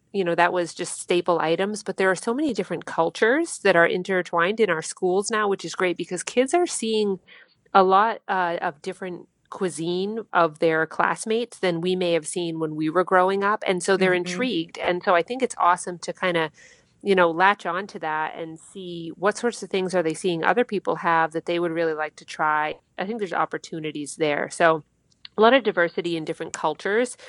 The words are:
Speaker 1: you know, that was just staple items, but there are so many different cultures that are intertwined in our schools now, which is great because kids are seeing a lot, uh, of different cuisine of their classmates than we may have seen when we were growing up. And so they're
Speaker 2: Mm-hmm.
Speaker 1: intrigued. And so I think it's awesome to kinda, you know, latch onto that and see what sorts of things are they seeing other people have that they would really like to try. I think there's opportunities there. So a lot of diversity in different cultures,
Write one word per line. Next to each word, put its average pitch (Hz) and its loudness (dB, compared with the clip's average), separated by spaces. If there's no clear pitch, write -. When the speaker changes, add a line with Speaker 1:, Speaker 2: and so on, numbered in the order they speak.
Speaker 1:
you 196 -2
know, 170 0
that 175 4
was 175 -2
just - -10
staple 175 2
items, 185 -2
but 190 -8
there - 4
are 185 4
so 233 -4
many 285 -2
different 175 -6
cultures 226 0
that 190 4
are 170 8
intertwined 180 0
in 202 4
our 160 -2
schools 190 -2
now, 214 0
which 190 -2
is 160 -10
great 180 0
because 180 -8
kids 262 0
are 349 4
seeing 214 0
a 196 8
lot, 196 4
uh, 175 -2
of 165 -4
different 180 -12
cuisine 180 -4
of 165 2
their 160 2
classmates - -2
than 170 0
we 185 0
may 180 0
have 160 -2
seen 165 -6
when 156 -4
we 156 -2
were 170 2
growing 190 2
up. 208 0
And 180 0
so 190 2
they're 185 4
Speaker 2:
Mm-hmm. - 2
Speaker 1:
intrigued. 180 -4
And 180 -2
so 196 4
I 170 4
think 254 -6
it's - -2
awesome 175 0
to - -8
kinda, 165 -2
you 196 2
know, 175 6
latch 190 2
onto 190 -6
that 156 -4
and 160 -12
see 170 -12
what 202 0
sorts 233 -4
of 196 -10
things 185 -2
are 175 2
they 160 -2
seeing 165 -2
other 226 4
people 180 -4
have 160 2
that 160 -6
they 175 -2
would 170 -2
really 165 0
like 151 -6
to 165 -20
try. 151 -2
I - -6
think 226 -6
there's 180 -6
opportunities 156 -6
there. 151 -2
So 160 4
a 208 2
lot 226 8
of 269 4
diversity 170 -2
in 156 -6
different 165 -8
cultures, 196 -2